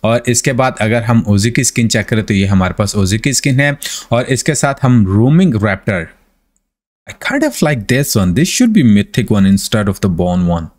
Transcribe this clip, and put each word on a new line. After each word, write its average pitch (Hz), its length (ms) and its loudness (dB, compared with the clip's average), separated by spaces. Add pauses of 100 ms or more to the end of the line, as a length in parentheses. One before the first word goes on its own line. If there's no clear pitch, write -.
और 113 240 0
इसके 127 260 0
बाद 127 280 0
अगर 110 220 0
हम 113 260 2
Uzi 104 220 2
की 127 120 -2
स्किन 117 240 0
चेक 107 180 -2
करें, 107 200 -2
तो 110 80 -2
ये 98 120 2
हमारे 95 280 0
पास 101 220 -4
Uzi 101 260 0
की 139 120 -2
स्किन 139 260 0
है। 143 180 0 (340)
और 120 120 0
इसके 135 320 -2
साथ 139 260 -2
हम 120 240 4
Roaming 120 580 2
Raptor। 98 420 -4 (1040)
I - 40 -18
kind 277 300 -4
of 285 100 -2 (100)
like 147 240 0
this 135 300 0
one। 90 160 0
This 160 280 0
should 240 120 2
be 185 100 4 (140)
mythic 104 300 -2
one 101 180 2
instead 98 440 0
of 95 100 -4
the 98 100 0
Bone 90 380 0
one। 82 320 -2